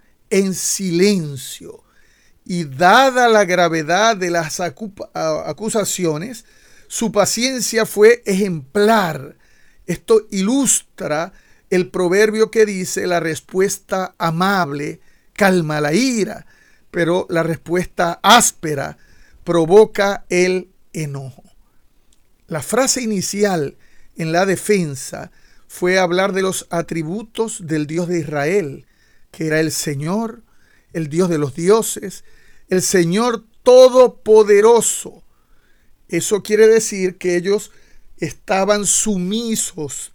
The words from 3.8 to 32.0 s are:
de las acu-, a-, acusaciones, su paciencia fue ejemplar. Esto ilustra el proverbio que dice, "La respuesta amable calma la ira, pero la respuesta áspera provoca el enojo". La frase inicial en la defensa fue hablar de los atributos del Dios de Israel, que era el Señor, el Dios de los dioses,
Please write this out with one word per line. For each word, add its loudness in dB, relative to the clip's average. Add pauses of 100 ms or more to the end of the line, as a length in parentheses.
de -4
las -4
acu-, -10
a-, -6
acusaciones, -4 (420)
su -4
paciencia 0
fue 4
ejemplar. -2 (480)
Esto 0
ilustra -2 (360)
el 0
proverbio 2
que 4
dice, -6
"La 0
respuesta -4
amable -2 (340)
calma 0
la 0
ira, -2 (420)
pero -2
la -2
respuesta -4
áspera 2 (460)
provoca 2
el -2 (220)
enojo". -10 (1040)
La -8
frase -2
inicial -2 (380)
en -6
la 2
defensa -2 (360)
fue 0
hablar 0
de -2
los -4
atributos -6
del -4
Dios -6
de -2
Israel, -4 (420)
que -8
era 0
el 0
Señor, -6 (500)
el -6
Dios 0
de 0
los -2
dioses, -2 (440)